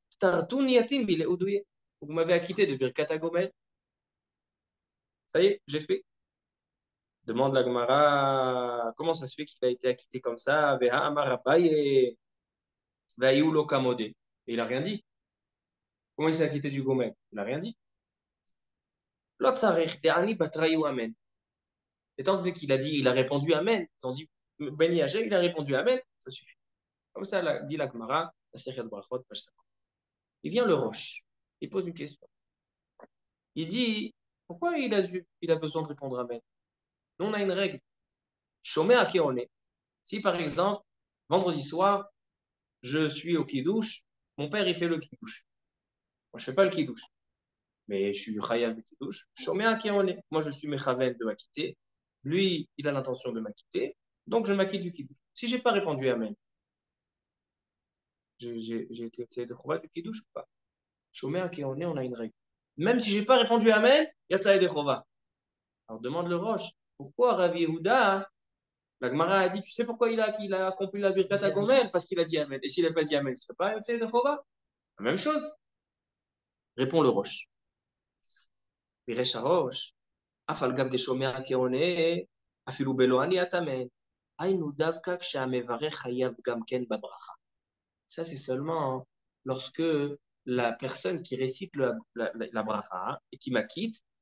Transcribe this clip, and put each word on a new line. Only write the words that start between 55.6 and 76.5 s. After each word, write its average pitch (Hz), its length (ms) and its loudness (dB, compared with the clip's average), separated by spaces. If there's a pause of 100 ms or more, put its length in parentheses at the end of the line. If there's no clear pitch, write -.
pas 240 120 2
répondu 151 380 0
Amen, 110 240 -2 (2000)
je, 120 180 -10
j'ai, 113 340 -6
j'ai 117 140 -10
été, 117 180 -10
été 120 240 -10
de 120 80 -12
Chouva 151 240 -6
du 320 100 -16
Kiddush 220 300 -10
ou - 160 -18
pas ? - 120 -10 (640)
Shomer 156 280 -4
Akeone, 151 440 -6
on 165 120 -4
a 131 80 -4
une 123 100 -6
règle. 117 200 -8 (420)
Même 220 240 2
si 214 100 0
j'ai 202 140 2
pas 254 140 6
répondu 226 320 6
Amen, 247 360 6 (220)
il - 40 0
y - 40 6
a - 20 0
Tzaïd 196 240 6
et 180 60 6
Chouva. 143 380 0 (800)
Alors, 113 120 -12
demande 160 280 -4
le 175 80 0
Roche. 214 320 -2 (300)
Pourquoi 226 360 2
Rav 175 220 2
Yehuda, 190 720 2 (720)
la 127 100 -2
Gemara 170 300 2
a 185 80 4
dit, 196 120 -4
tu - 100 -12
sais 233 140 -2
pourquoi 233 260 0
il 226 80 0
a, 214 140 2
qu'il 208 220 -6
a 190 140 0
accompli 196 320 -4
la 196 120 2
Birkat 196 320 2
HaGomel ? 208 480 4
Parce 175 140 0
qu'il - 120 -4
a 165 60 2
dit 160 140 -2
Amen. 139 240 -4
Et 143 60 -6
s'il 170 160 2
n'a 160 80 2
pas 160 120 2
dit 151 100 0
Amen, 139 200 0
il - 20 -10
serait - 180 -14
pas 208 260 -2
Tzaïd 233 220 -4
et 226 60 -2
Chouva ? 262 360 0 (540)
La 98 60 -8
même 147 140 2
chose. 302 300 0 (1300)